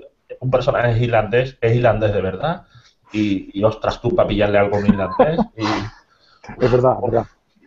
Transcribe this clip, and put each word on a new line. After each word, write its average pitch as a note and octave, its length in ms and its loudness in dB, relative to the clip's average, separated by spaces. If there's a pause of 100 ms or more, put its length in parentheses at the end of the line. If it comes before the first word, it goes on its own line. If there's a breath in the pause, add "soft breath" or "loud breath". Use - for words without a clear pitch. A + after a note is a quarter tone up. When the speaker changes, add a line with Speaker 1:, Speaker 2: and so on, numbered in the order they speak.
(400)
Speaker 1:
un C3 100 -4
personaje A#2+ 420 0
es A2+ 100 0
irlandés, A#2+ 580 0
es A#2 160 2
irlandés G#2+ 380 2
de G2 80 -2
verdad, F#2+ 420 -4 (480 soft breath)
y, G#2 400 -2
y G2 100 -6
ostras G#2+ 380 -2
tú - 160 -2
pa' - 100 4
pillarle G#2 320 0
algo G2+ 180 2
a - 20 2
un G2+ 80 -4
irlandés, G2+ 520 2 (160)
y - 100 -6
Speaker 2:
<laughs> - 1000 -8
Es A#2+ 80 2
verdad, B2 320 4
es A#2+ 60 -2
verdad. A2+ 160 0 (400 loud breath)